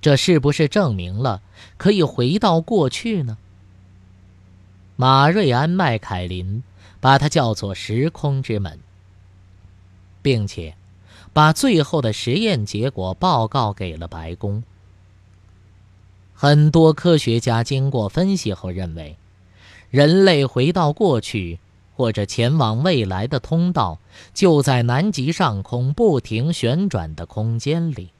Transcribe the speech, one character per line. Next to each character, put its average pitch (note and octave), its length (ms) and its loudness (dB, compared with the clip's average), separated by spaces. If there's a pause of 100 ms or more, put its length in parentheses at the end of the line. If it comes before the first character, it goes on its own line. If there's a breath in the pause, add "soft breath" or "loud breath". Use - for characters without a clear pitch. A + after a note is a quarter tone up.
这 C#3+ 140 4
是 D#3+ 240 2
不 C#3+ 120 0
是 D3+ 160 0
证 C#3+ 280 0
明 F2+ 200 -8
了 A2 260 -4 (360 loud breath)
可 G3 140 2
以 G3 120 2
回 C3 340 0
到 F3 240 2
过 D#3+ 280 0
去 G#3 340 -6
呢？ A2 160 -8 (1600)
马 C3+ 340 4
瑞 F3 220 0
安· C#3+ 220 0
麦 D#3+ 240 0
凯 F2+ 300 -6
林 F#2 360 -8 (360 soft breath)
把 C3+ 180 4
它 D3 100 0
叫 B2+ 280 0
做 G2 180 -8
“时 A#2+ 380 -4
空 C3+ 320 -4
之 G#2+ 160 -4
门”， E2 200 -8 (1400)
并 A#2 260 0
且 D#2+ 280 -12 (580 soft breath)
把 D3+ 200 6
最 G#3 280 2
后 D3 200 -2
的 A2+ 100 0
实 A#2+ 220 -4
验 F3+ 320 -2
结 A2 240 -4
果 F#2 240 -6
报 C3 340 0
告 A2+ 240 -2
给 F2+ 240 -8
了 E2+ 120 -12
白 E2 280 -12
宫。 G#2 280 -6 (1700)
很 D3 380 4
多 D#3+ 200 6
科 E3 260 2
学 A#2 220 0
家 A#2 240 0
经 C3+ 280 -2
过 A2 180 -2
分 F#3+ 260 0
析 A2+ 180 -4
后 F#2 180 -8
认 F2+ 240 -8
为， D#2 200 -14 (760 soft breath)
人 D#3 340 6
类 D3+ 200 4
回 B2+ 280 0
到 D#3+ 180 2
过 D3 300 0
去 F2 380 -8 (360)
或 A#2 160 0
者 G#2 140 -2
前 A#2+ 320 0
往 A2+ 240 0
未 D3+ 240 2
来 F#2+ 220 -4
的 C#3 120 -4
通 E3+ 320 -2
道 G#2 280 -2 (340 loud breath)
就 D#3+ 300 4
在 B2 180 2
南 C3 300 0
极 C3 200 -4
上 A#2+ 300 0
空 B2 320 -4
不 F#3+ 260 2
停 A#2 320 -4
旋 E3 380 0
转 D#2+ 240 -4
的 E2 140 -12
空 A2+ 320 -4
间 D#3+ 320 -2
里。 F#2 180 -10 (100)